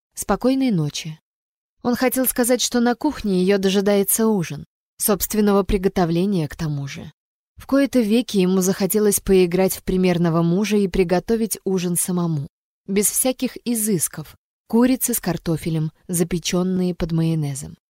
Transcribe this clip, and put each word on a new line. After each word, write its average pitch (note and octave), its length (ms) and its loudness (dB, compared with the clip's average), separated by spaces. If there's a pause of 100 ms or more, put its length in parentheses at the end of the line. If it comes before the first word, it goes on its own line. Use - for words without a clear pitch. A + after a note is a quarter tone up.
(160)
Спокойной B3+ 560 0
ночи". D#3 480 -4 (640)
Он A#3+ 120 0
хотел B3+ 300 0
сказать, B3 360 0
что - 180 -2
на A#3+ 160 2
кухне G#3 460 0
её G3 160 4
дожидается G3 680 2
ужин, F3+ 360 -2 (340)
собственного G3+ 680 2
приготовления F#3 840 0
к - 80 -14
тому D3 320 -6
же. D3+ 240 -14 (460)
В - 100 -20
кои-то C4+ 320 2
веки A3 380 2
ему F#3 240 4
захотелось G3+ 580 0
поиграть F#3 560 2
в - 80 -16
примерного F3 580 2
мужа G3 360 0
и G3 100 2
приготовить F#3+ 760 0
ужин F3+ 320 -2
самому, E3+ 500 -2 (400)
без G3 220 0
всяких - 560 -2
изысков, G#3+ 720 -4 (300)
курицы A#3+ 460 2
с - 60 -4
картофелем, D#3+ 720 -2 (160)
запечённые F3+ 880 0
под E3 160 -4
майонезом. D#3+ 680 -2 (120)